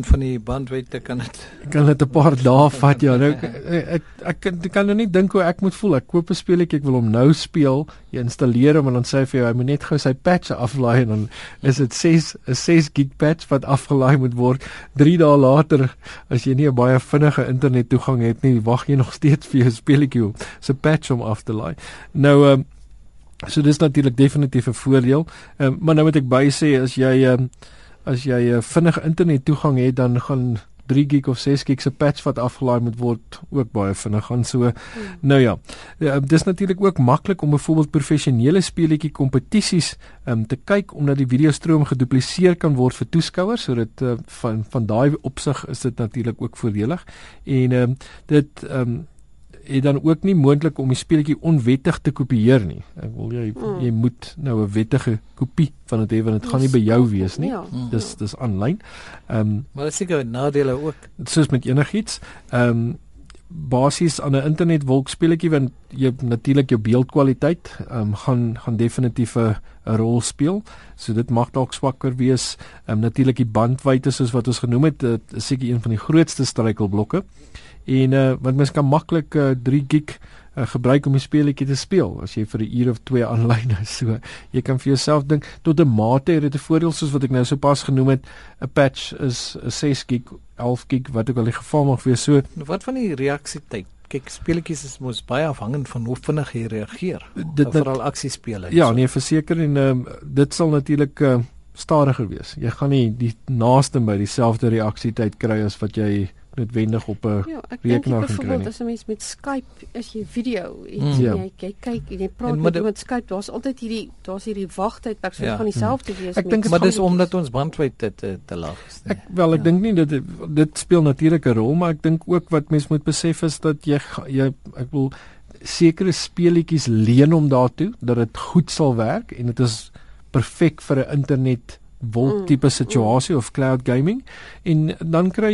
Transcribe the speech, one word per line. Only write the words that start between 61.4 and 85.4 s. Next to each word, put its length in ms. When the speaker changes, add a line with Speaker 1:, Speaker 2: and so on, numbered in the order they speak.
Speaker 1:
met 160
enigiets. 540
Ehm, 440
basies 760
aan 140
'n 100
internetwolk 640
speletjie, 400
want 220
jy 220
natuurlik 460
jou 120
beeldkwaliteit, 960
ehm, 240
gaan, 460
gaan 180
definitief 580
'n, 200
'n 100
rol 260
speel. 420
So 180
dit 160
mag 220
dalk 220
swakker 420
wees. 420
Ehm, 120
natuurlik 360
die 100
bandwydte 640
soos 200
wat 160
ons 120
genoem 240
het, 200
eh, 140
is 120
seker 240
een 120
van 100
die 80
grootste 460
struikelblokke. 800
En, 280
eh, 280
want 160
mens 140
kan 140
maklik, 500
eh, 140
drie 240
gig, 320
eh, 120
gebruik 380
om 60
die 100
speletjie 460
te 80
speel 460
as 140
jy 100
vir 160
'n 160
uur 120
of 140
twee 240
<laughs> 60
aanlyn 480
is. 160
So 220
jy 100
kan 180
vir 140
jouself 320
dink 200